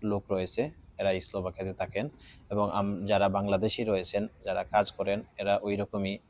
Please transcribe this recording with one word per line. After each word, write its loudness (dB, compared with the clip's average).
লোক 0
রয়েছে, 0
এরা 2
এই 0
স্লোভাকিয়াতে -6
থাকেন। -4
এবং 2
আম-, 0
যারা 4
বাংলাদেশি 2
রয়েছেন, 0
যারা -2
কাজ 2
করেন, -2
এরা 2
ওই 0
রকমই -2